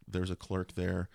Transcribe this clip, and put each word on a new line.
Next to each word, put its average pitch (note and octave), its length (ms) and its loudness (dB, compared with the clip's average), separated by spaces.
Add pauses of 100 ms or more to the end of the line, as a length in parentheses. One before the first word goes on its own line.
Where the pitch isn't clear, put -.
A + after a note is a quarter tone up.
there's F2+ 240 0
a F2+ 60 -2
clerk - 380 -2
there, F2+ 400 2